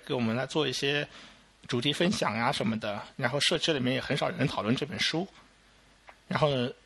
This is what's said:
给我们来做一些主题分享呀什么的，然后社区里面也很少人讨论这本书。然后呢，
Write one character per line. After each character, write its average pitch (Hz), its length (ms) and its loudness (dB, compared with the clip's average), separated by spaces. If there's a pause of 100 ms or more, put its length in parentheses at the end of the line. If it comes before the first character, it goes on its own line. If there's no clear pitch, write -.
给 156 80 -6
我 131 60 0
们 113 160 2
来 135 100 -2
做 147 220 0
一 127 40 -2
些 143 360 0 (600)
主 123 120 0
题 143 140 2
分 175 180 2
享 - 240 0
呀 120 160 2
什 - 140 0
么 110 140 0
的， 107 220 -4 (140)
然 131 140 0
后 143 100 -2
社 165 180 2
区 165 160 0
里 139 60 0
面 123 140 0
也 127 80 -2
很 - 140 -2
少 147 140 0
人 170 180 0
讨 - 140 -2
论 113 140 2
这 139 100 -2
本 107 140 -6
书。 175 280 0 (1000)
然 185 100 0
后 147 120 4
呢， 131 200 2 (160)